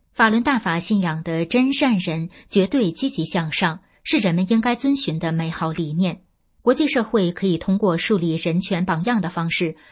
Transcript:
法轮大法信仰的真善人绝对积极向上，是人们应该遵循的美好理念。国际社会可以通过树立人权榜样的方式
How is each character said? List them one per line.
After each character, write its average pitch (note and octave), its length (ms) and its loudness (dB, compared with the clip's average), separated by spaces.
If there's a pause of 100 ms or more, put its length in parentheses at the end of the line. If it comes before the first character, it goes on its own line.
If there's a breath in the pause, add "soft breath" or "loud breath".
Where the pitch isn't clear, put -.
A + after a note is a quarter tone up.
(120)
法 A3+ 180 4
轮 A3+ 120 2
大 C#4 160 0
法 E3+ 220 -2
信 G#3 180 0
仰 D#3+ 240 -2
的 E3 240 -2
真 B3+ 260 2
善 B3+ 260 2
人 E3 300 -4 (200 loud breath)
绝 F#3+ 180 2
对 G#3 240 0
积 C4+ 180 -4
极 - 160 -4
向 D#3+ 280 -2
上， E3 280 -2 (220 soft breath)
是 - 160 2
人 F3+ 160 2
们 F#3 160 2
应 A3+ 100 4
该 A#3+ 140 0
遵 C#4 220 0
循 D#3+ 220 -4
的 E3 120 -2
美 E3 200 -2
好 E3 200 -4
理 D#3 220 -4
念。 E3+ 300 -2 (400)
国 B3+ 120 4
际 D4+ 120 2
社 C4+ 160 2
会 F#3+ 300 0
可 F#3+ 140 -4
以 F3 100 2
通 F#3+ 220 0
过 F#3 180 2
树 G3 220 0
立 E3 160 0
人 E3+ 260 0
权 F3+ 240 -2
榜 E3+ 200 0
样 A#3+ 180 0
的 E3 80 -6
方 E3 180 -4
式 D#3+ 280 -2 (160 soft breath)